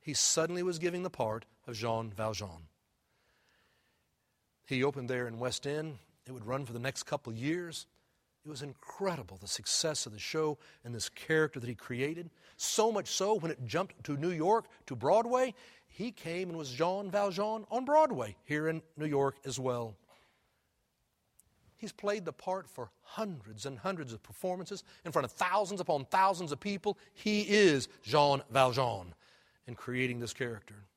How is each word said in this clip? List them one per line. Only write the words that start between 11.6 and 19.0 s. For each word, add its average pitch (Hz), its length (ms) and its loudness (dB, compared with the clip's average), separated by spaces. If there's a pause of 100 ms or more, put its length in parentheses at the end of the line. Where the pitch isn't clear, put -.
that 117 80 -6
he 127 60 -4
created. 151 560 -4 (260)
So - 360 2
much 202 160 -2
so, 202 260 2
when 170 160 0
it - 140 -6
jumped 156 400 -4
to 147 120 -2
New 156 140 0
York, 180 360 2 (200)
to 135 100 -8
Broadway, 233 580 4 (340)
he 220 240 -8
came 175 360 -6
and 165 100 -6
was 147 120 -6
Jean 180 400 0
Valjean 202 600 0
on 247 140 -2
Broadway, 254 600 4
here 151 240 0
in 160 140 -2 (140)
New 151 100 -2